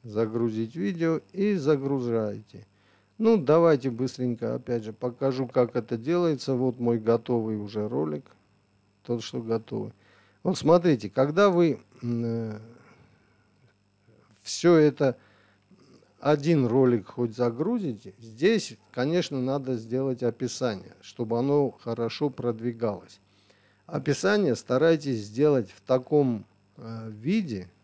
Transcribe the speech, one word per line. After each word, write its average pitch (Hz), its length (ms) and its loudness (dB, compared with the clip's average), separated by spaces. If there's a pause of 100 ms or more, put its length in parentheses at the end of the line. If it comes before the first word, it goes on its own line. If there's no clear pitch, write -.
Загрузить 113 720 -2
видео 165 460 -2 (100)
и 196 240 0
загружаете. 123 1120 -2 (500)
Ну, 220 200 4
давайте 151 520 4
быстренько, 120 640 -4
опять 120 280 -4
же, 107 100 -10
покажу, 127 540 -2
как 120 280 2
это 120 220 -2
делается. 151 560 0
Вот 123 260 0
мой 120 200 2
готовый 113 580 0
уже 104 300 -6
ролик. 147 380 -4 (760)
Тот, 117 200 -4
что 123 180 -8
готовый. 110 520 -6 (500)
Вот 175 140 -2
смотрите, 151 520 4
когда 156 400 4
вы, 170 300 2 (240)
м, 117 220 -2
э, 113 340 -6 (1800)
все - 320 4
это, 143 420 4 (1000)
один 147 480 2
ролик 123 400 4
хоть 113 280 -6
загрузите, 123 840 -4
здесь, 117 580 -2 (140)
конечно, 147 500 -2
надо 131 340 -2
сделать 123 480 -4
описание, 117 800 -4
чтобы 117 380 -6
оно 139 320 2
хорошо 117 580 -4
продвигалось. 113 880 -6 (680)
Описание 147 680 0
старайтесь 139 640 0
сделать 117 520 2
в - 100 -20
таком, 127 640 0 (320)
э, 113 340 -12
виде. 113 580 -4 (140)